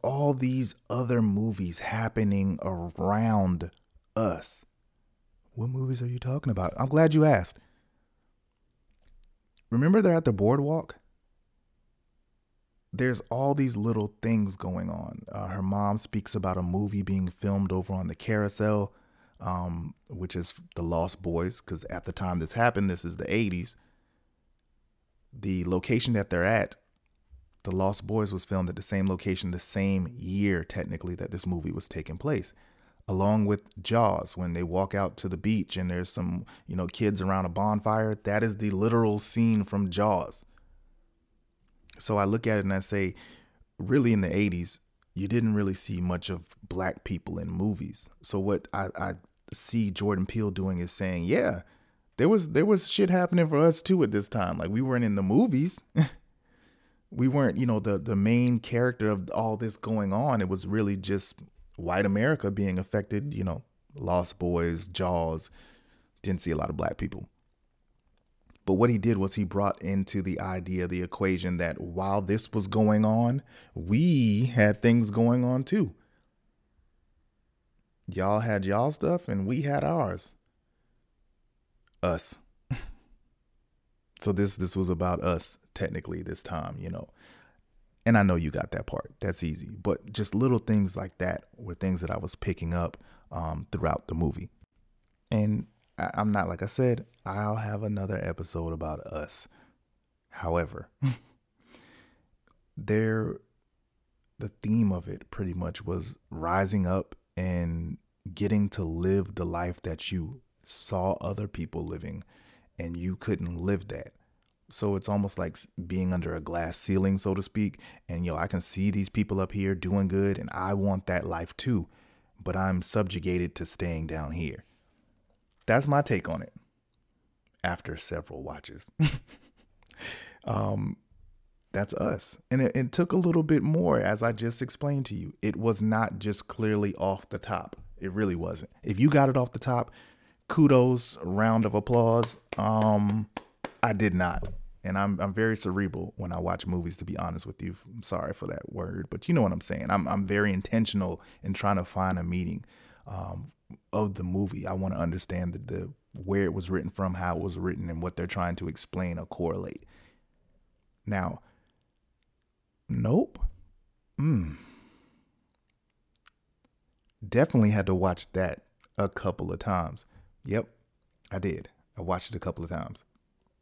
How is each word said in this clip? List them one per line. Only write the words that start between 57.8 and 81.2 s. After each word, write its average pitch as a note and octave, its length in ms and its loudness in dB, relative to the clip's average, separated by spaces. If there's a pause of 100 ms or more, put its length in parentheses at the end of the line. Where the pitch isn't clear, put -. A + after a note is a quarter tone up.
the A2 200 -2
main A#2+ 420 4
character A#2+ 500 0
of F#2+ 220 -2
all A2 260 0
this A2 200 -4
going G#2+ 360 -2
on. A#2 280 2
It F#2 80 0
was F#2 180 -2
really G2+ 300 0
just F#2+ 400 -4 (400)
white G2 300 0
America G#2+ 440 2
being G2 260 0
affected, G#2 560 -2
you F#2+ 120 -4
know, E2+ 180 -4 (320)
Lost F2 460 -2
Boys, E2+ 480 0
Jaws. E2 600 -2 (760)
Didn't F#2 180 -2
see E2+ 100 -4
a D#2 60 0
lot D#2 140 -2
of D2+ 60 -4
black - 200 -2
people. - 320 -8 (1400)
But F#2+ 80 2
what A#2 160 6
he A2+ 80 2
did G#2+ 200 2
was F#2+ 180 0
he G#2 80 0
brought G2 360 0
into F#2+ 420 -2
the F2+ 180 -2
idea, F2+ 480 -4
the F2+ 140 -2
equation F2+ 560 0
that E2+ 220 -2
while F#2+ 400 -2
this G2+ 320 -2
was G#2 140 -2
going G#2+ 380 4
on, A#2+ 400 2 (320)
we A#2 680 4
had G#2+ 360 6
things A#2 280 6
going A#2 340 4
on B2+ 180 2
too. E3 320 0 (2250)
Y'all F#2+ 320 2
had G#2 240 0
y'all A2 260 2
stuff E3+ 380 -2
and G2 180 -2
we B2+ 160 0
had C#3+ 220 0
ours. B2 500 -2 (1700)